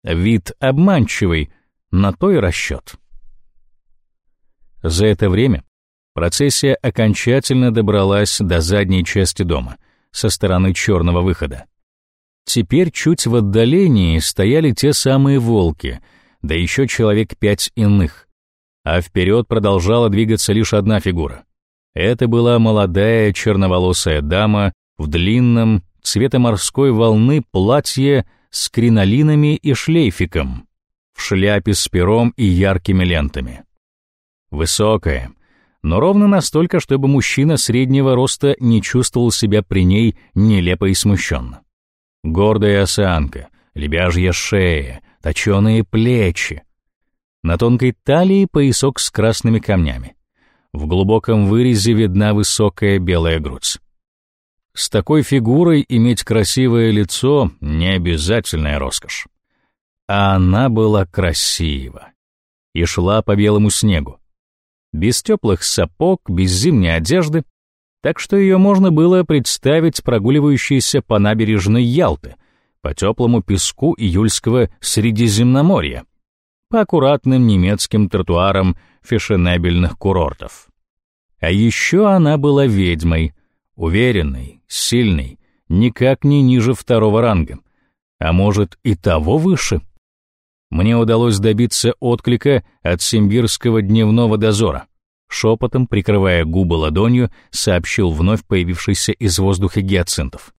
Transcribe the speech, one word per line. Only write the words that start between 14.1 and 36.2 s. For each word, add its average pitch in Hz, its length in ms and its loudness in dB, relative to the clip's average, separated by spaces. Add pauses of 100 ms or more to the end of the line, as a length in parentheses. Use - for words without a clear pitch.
стояли 123 540 0
те 143 200 0
самые 135 460 2
волки, 87 600 -2 (420)
да 78 140 -4
ещё 87 300 -2
человек 107 520 -2
пять 104 380 -2
иных. 101 500 0 (580)
А 87 160 -2
вперёд 95 460 0
продолжала 104 640 0
двигаться 107 440 0
лишь 110 220 0
одна 104 240 0
фигура. 82 460 -6 (500)
Это 117 320 0
была 117 320 2
молодая 107 720 2
черноволосая 90 880 0
дама 101 520 0 (260)
в 78 80 -6
длинном, 110 760 0 (180)
цвета 127 380 0
морской 123 500 0
волны 113 600 2
платье 135 760 0 (260)
с - 160 -8
кринолинами 131 880 2
и 147 160 -2
шлейфиком, 90 960 -2 (460)
в - 80 -14
шляпе 101 500 0
с - 160 -4
пером 110 480 0
и 117 80 -2
яркими 92 580 0
лентами. 71 640 -4 (840)
Высокая, 80 840 -2 (500)
но 85 180 0
ровно 202 280 2